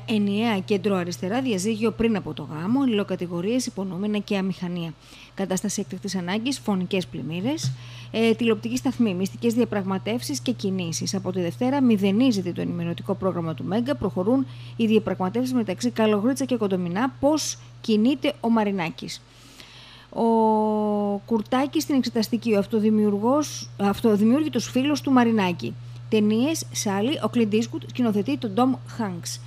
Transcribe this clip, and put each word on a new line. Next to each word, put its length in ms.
ενιαία 500
κέντρο 380
αριστερά, 460
διαζύγιο 480
πριν 260
από 180
το 180
γάμο, 320
λιλοκατηγορίες, 800
υπονόμινα 520
και 180
αμηχανία. 560
Κατάσταση 460
έκτακτης 360
ανάγκης, 420
φωνικές 480
πλημμύρες, 680
ε, 240
τηλεοπτική 420
σταθμή, 380
μυστικές 400
διαπραγματεύσεις 840
και 120
κινήσεις. 600
Από 180
τη 80
Δευτέρα 420
μηδενίζεται 680
το 80
ενημερωτικό 540
πρόγραμμα 400
του 100
Μέγκα, 300
προχωρούν 520
οι 100
διαπραγματεύσεις 680
μεταξύ 380
Καλογρίτσα 540
και 120
Κοντομινά. 640
Πώς 380
κινείται 600
ο 100
Μαρινάκης. 680
Ο 120
Κουρτάκης 560
στην 140
εξεταστική, 580
ο 40
αυτοδημιουργός, 1160
αυτοδημιούργητος 920
φίλος 300
του 120
Μαρινάκη. 640
Ταινίες, 640
Σάλι, 520
ο 100
Clint 200
Eastwood, 320
σκηνοθετεί 500
τον 140
Ντόμ 240
Χάνκς. 600